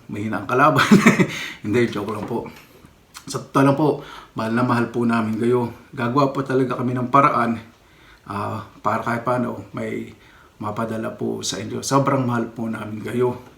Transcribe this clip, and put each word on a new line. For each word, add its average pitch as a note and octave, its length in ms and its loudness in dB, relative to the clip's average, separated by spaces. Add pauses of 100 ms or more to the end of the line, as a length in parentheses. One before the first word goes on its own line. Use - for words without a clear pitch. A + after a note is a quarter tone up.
mahina G#2 360 -6
ang - 80 -10
kalaban. C3+ 360 4 (400)
<laughs> - 380 -12
Hindi, A2 260 2
joke G2+ 240 -6
lang G2 120 -8
po. A#2 200 -6 (800)
Sa C3+ 120 -8
totoo - 240 0
lang C#3 160 6
po, D3+ 100 4 (500)
mahal A2+ 160 -2
na B2 120 2
mahal A#2+ 240 0
po A#2+ 120 -2
namin A2+ 360 0
kayo. A#2 360 2 (160)
Gagawa C3 400 0
po C#3 160 -4
talaga C3 320 0
kami B2 160 -2
ng B2 160 -4
paraan, A#2 480 4 (720)
ah, G#2 420 -6 (140)
para A2 180 0
kahit A#2 240 -4
paano A#2 480 -2
may A2+ 400 -8 (480)
mapadala A2 520 -4
po A2+ 280 -4
sa - 160 -6
inyo. A#2 240 -6
Sobrang C#3 400 2
mahal A#2 320 -2
po A2+ 160 -6
namin G#2+ 320 -8
kayo. A#2+ 400 -2 (160)